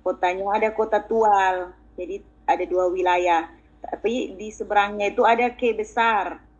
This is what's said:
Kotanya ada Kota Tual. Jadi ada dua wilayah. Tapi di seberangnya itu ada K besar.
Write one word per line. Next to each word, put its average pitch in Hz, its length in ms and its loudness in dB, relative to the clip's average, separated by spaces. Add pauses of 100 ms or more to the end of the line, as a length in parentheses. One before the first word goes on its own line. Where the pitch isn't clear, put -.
Kotanya 185 560 -2
ada 214 160 0
Kota 214 320 -2
Tual. 196 720 2 (240)
Jadi 180 240 -10 (240)
ada 175 160 2
dua 180 240 2
wilayah. 180 640 2 (320)
Tapi - 480 -4
di 202 160 -12
seberangnya 202 640 -2
itu 208 160 -2
ada 233 240 2
K 233 240 -2
besar. 214 640 -2 (200)